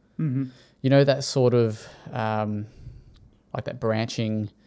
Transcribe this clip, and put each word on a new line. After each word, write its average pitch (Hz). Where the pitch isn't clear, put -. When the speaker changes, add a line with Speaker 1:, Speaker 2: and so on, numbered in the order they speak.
Speaker 1:
Mm-hmm. 135
Speaker 2:
You 131
know, 139
that 135
sort 123
of, 113
um, 107
like, 123
that 123
branching, 110